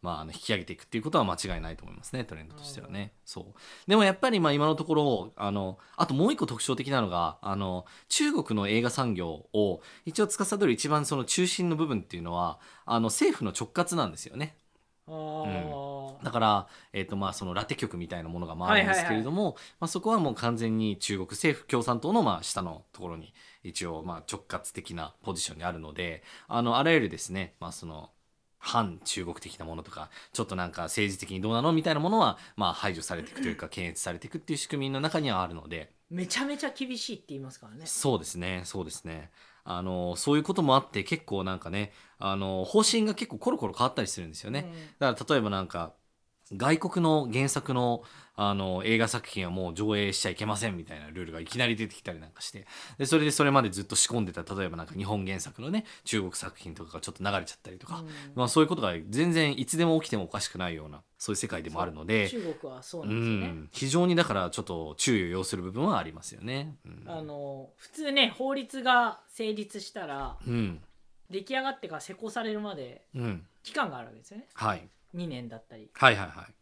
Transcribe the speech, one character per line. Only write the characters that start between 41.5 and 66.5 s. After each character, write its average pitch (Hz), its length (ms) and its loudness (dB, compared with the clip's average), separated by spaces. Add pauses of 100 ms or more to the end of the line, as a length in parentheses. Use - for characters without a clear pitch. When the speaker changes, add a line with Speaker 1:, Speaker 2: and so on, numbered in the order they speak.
Speaker 1:
ん 92 40 -8
か 85 120 -10
ね、 98 220 -2 (260)
あ 98 180 -2
の、 95 280 -2
方 208 180 4
針 220 220 4
が 214 100 0
結 - 160 -6
構 156 80 -8
コ 247 120 0
ロ 302 60 0
コ - 100 -4
ロ 92 100 -2
変 120 100 4
わ 131 40 4
っ - 40 -14
た 123 80 0
り 110 60 0
す - 120 -6
る 87 60 -6
ん 80 40 -10
で 78 60 -14
す - 80 -12
よ 104 60 -6
ね。 147 200 -4
Speaker 2:
う 165 60 -14
ん。 160 100 -16 (120)
Speaker 1:
だ 127 160 4
か 123 100 -8
ら 156 100 2
例 139 40 6
え 117 40 4
ば 107 60 2
な 98 140 0
ん 90 40 -4
か、 82 280 -6 (580)
外 131 280 4
国 180 240 0
の 156 280 6
原 135 160 4
作 135 260 0
の、 120 280 2 (320)
あ 101 200 2
の、 95 300 0
映 113 140 4
画 113 80 6
作 113 220 -4
品 95 160 -4
は 87 80 -4
も 90 180 -2
う 82 40 -8
上 107 220 2
映 101 160 2
し - 100 0
ち - 40 0
ゃ 95 40 0
い 87 40 -4
け 104 120 -4
ま 104 100 0
せ 110 120 -2
ん 95 80 -4
み 82 80 -8
た 78 120 -12
い 76 40 -12
な 76 80 -14
ル 87 140 -10
ー 85 40 -8
ル 82 60 -12
が 82 80 -10
い 85 40 -8
き 120 140 -6
な 123 100 4
り 117 80 2
出 110 100 -2
て 98 80 -12
き - 80 -16
た 92 100 -8
り 82 60 -10
な 78 80 -16
ん 82 60 -20
か - 80 -18
し - 100 -8
て、 95 160 -16 (320)
で、 139 80 0
そ 160 120 6
れ 151 60 6
で 151 60 4
そ 147 140 6
れ 139 80 6
ま 139 100 8
で 107 80 2
ず 95 120 -4
っ - 20 -6
と 104 100 -6
仕 - 140 6
込 117 140 0
ん - 20 2
で 90 80 -6
た、 85 100 -6 (140)
例 98 80 -2
え 90 40 -2
ば 82 80 -8
な 82 60 -8
ん 82 60 -8
か - 60 -16
日 98 100 -4
本 101 200 -2
原 95 140 -4
作 - 240 -10
の 139 80 -6
ね、 220 140 -2 (180)
中 107 200 0
国 90 120 -4
作 - 240 -8
品 85 160 -12
と 82 100 -12
か 80 100 -18
が 82 60 -8
ち - 100 -8
ょ - 20 -12
っ - 20 -12
と - 80 -10
流 101 160 0
れ 87 60 -4
ち - 80 -12
ゃ - 20 -14
っ - 80 -20
た - 80 -16
り 92 80 -16
と - 80 -18
か、 165 140 -10
Speaker 2:
う - 20 -12
ん。 156 60 -14 (260)
Speaker 1:
ま 127 100 2
あ、 120 40 0
そ 156 140 8
う - 20 12
い - 20 4
う - 20 -2
こ 180 60 0
と 160 80 -2
が 92 120 2 (160)
全 156 200 4
然 156 300 4
い 123 40 0
つ - 120 0
で 165 80 6
も 160 160 6
起 - 80 -8
き - 20 -4
て 120 60 0
も 98 80 0
お 85 40 -8
か 101 120 -6
し - 80 -4
く - 100 -10
な 90 120 -2
い 85 40 -4
よ 76 120 -10
う - 20 -12
な、 73 160 -16 (140)
そ - 120 -6
う 104 40 2
い - 0 -
う - 20 -2
世 - 100 -2
界 82 160 -6
で 80 80 -10
も 85 120 -2
あ 87 40 0
る 85 60 -6
の 78 120 -10
で、 110 240 4
Speaker 2:
そ 247 100 -4
う。 - 20 -4
中 170 140 -4
国 139 180 -12
は 127 100 -16
そ 170 200 -10
う - 40 -6
な 107 60 -2
ん - 80 0
で 113 40 2
す 113 60 2
よ 110 60 2
ね。 92 100 0
Speaker 1:
う - 40 -2
ん。 78 200 -10
非 - 180 -4
常 175 200 6
に 170 80 6
だ 170 80 6
か 113 100 0
ら 92 160 0
ち - 80 -6
ょ 107 40 -4
っ - 20 -4
と 80 340 -6
注 123 200 4
意 92 80 2
を - 20 -
要 92 160 -2
す - 100 -4
る 92 80 -4
部 92 80 -6
分 117 160 -2
は 180 120 2
あ 87 40 -2
り 80 100 -8
ま 80 120 -16
す - 100 -12
よ - 60 -18
ね。 139 340 -8 (100)